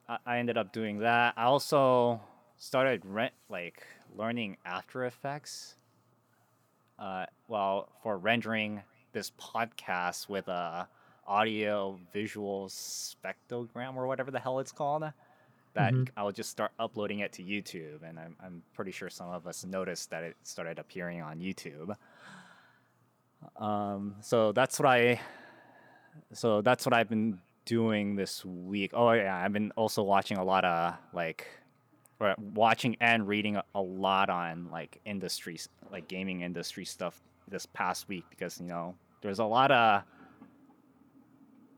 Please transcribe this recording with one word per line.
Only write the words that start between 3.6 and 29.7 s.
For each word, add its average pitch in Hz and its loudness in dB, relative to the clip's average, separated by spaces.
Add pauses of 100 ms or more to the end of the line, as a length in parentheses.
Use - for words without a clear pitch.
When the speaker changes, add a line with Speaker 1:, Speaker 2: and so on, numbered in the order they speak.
Speaker 1:
learning 110 -4
After 92 -6
Effects, - -10 (1200)
uh, 95 -6 (200)
well, 98 0 (120)
for 107 -2
rendering 107 0 (320)
this 107 -6
podcast 92 -4
with 98 -4
a 87 -4 (400)
audio 104 0 (120)
visual 101 -6
spectrogram - -10
or 127 -4
whatever 131 -4
the 127 -2
hell 131 -2
it's 135 -6
called, 151 -2 (720)
that 107 2
Speaker 2:
Mm-hmm. 131 4 (140)
Speaker 1:
I'll 101 -2
just 110 -8
start 107 -4
uploading 104 -4
it 101 -4
to 95 -14
YouTube, 85 -8
and 82 -14
I'm, - -14
I'm 87 -14 (120)
pretty 98 -8
sure 90 -10
some 90 -12
of 87 -10
us - -10
noticed 92 -4
that 82 -8
it 82 -10
started 82 -10
appearing 87 -8
on 78 -10
YouTube. 90 -8 (1600)
Um, 101 -4
so 110 4
that's 123 2
what 143 6
I, 120 6 (1120)
so 107 4
that's 123 4
what 123 2
I've 117 6
been 110 0 (240)
doing 107 2
this - -4
week. 92 -4
Oh 117 6
yeah, 98 2
I've 95 0
been 104 0